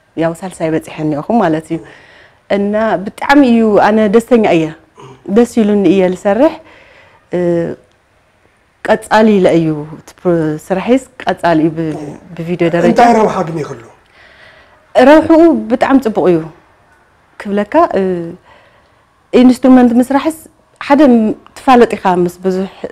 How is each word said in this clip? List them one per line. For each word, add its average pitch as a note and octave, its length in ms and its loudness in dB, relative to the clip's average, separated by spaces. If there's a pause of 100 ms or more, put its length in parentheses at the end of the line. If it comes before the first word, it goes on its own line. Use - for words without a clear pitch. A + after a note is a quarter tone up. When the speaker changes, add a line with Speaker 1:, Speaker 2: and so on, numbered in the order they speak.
(160)
Speaker 1:
ያው E3 180 -4
ሳልሳይ E3+ 360 -8
በፂሐ D#3 280 -6
እኒአኹ D3+ 360 -6
ማለት E3 320 -2
እዩ። E3 120 -8 (720)
እና G3+ 240 -2 (240)
ብጣዕሚ C4+ 480 0
እዩ A#3 160 2 (160)
ኣነ G#3 200 2 (100)
ደስተኛ A3+ 420 2
እየ። D#3+ 140 0 (640)
ደስ A#3 260 0
ኢሉኒ G#3 340 0
እየ F#3+ 200 2
ዝሰርሕ። G#3 460 -2 (760)
እ፣ F3 60 -4 (1500)
ቀጻሊ A3 460 0
ኢለ F#3+ 200 2
እዩ E3 160 0 (240)
እቲ - 240 -20
ፕሮ-፣ - 180 -4 (260)
ስራሐይስ F#3+ 440 -2 (160)
ቀጻሊ E3+ 400 -2
እዩ D#3 120 0
ብ-፣ D#3+ 240 -6 (360)
ብቪድዮ E3+ 380 -4
ደረጃ። E3+ 200 0
Speaker 2:
እንታይ A#3+ 260 4
ረብሓ G#3 280 0
ግን E3 160 -8
ይኽሉ? C3 240 -12 (1120)
Speaker 1:
ረብሕኡ D4+ 420 4 (280)
ብጣዕሚ C4 380 0
ፅቡቕ G3+ 240 -2
እዩ F3 120 2 (1000)
ክብለካ። G3+ 340 -6 (160)
እ፣ G3 120 -2 (1300)
ኢንስትሩመንት B3+ 640 4
ምስራሕስ C4+ 440 -2 (420)
ሓደ C#4 240 2
ም-፣ B3 140 6 (340)
ትፋለጥ A#3+ 400 2
ኢኻ G3+ 120 -8 (120)
ምስ F3 220 -2
ብዙሕ፣ F#3 280 -6 (260)